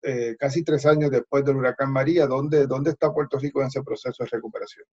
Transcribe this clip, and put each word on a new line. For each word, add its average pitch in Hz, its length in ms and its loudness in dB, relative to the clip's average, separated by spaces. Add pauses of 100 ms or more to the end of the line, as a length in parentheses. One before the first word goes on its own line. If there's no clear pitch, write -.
eh, 120 380 -4
casi 143 240 -2
tres 151 220 0
años 151 260 4
después 135 320 0
del 135 140 2
huracán 131 340 0
María, 143 340 2
¿dónde, 139 420 2
dónde 143 240 0
está 151 220 0
Puerto 147 240 -2
Rico 139 220 -4
en 131 80 0
ese 135 160 -6
proceso 123 400 -8
de 110 60 -6
recuperación? 113 560 -10 (120)